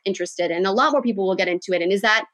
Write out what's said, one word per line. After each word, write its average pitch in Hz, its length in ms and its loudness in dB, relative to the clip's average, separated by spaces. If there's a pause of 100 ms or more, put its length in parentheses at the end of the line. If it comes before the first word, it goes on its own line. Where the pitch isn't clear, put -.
interested 180 460 -2
and 175 160 0
a 196 60 0
lot 269 200 2
more 277 100 2
people 208 240 -2
will 185 100 0
get 185 120 0
into 180 240 -2
it. 175 100 0
And 175 100 0
is 196 100 0
that 220 320 2